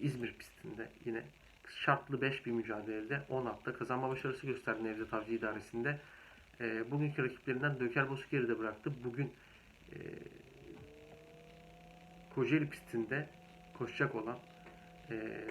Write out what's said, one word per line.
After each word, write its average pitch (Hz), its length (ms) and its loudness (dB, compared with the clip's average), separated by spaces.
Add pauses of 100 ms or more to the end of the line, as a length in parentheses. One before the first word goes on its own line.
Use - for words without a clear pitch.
İzmir 127 320 2
pistinde - 560 -8 (160)
yine 117 160 0 (480)
şartlı 139 520 4
beş 139 240 2
bir 120 60 2
mücadelede 110 760 0
on 131 160 2
atta 113 280 -2
kazanma 131 360 2
başarısı 131 380 0
gösterdi 113 360 0
Nevzat 110 300 0
Avcı 110 200 2
idaresinde. 113 680 0 (640)
E, 113 300 2
bugünkü 147 320 4
rakiplerinden 131 560 2
Döker 131 300 4
Boz'u 135 220 -2
geride 117 280 4
bıraktı. 110 340 0 (100)
Bugün, 127 280 0 (600)
e, - 60 -10 (2500)
Kocaeli 147 340 6
pistinde 123 600 0 (480)
koşacak 127 380 2
olan, 113 220 0 (720)
e, 110 220 -2 (200)